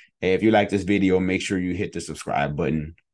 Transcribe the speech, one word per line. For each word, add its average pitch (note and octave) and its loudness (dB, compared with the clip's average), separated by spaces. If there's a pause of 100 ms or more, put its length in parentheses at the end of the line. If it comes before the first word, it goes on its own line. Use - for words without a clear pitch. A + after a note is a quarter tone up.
(200)
Hey, F#2 2
if F#2 0
you A2 6
like G#2 4
this G2 -2
video, F#2+ 2
make F#2 -2
sure G2 -2
you F2+ -2
hit E2+ -6
the F2 -10
subscribe D2 -4
button. D#2 -2 (200)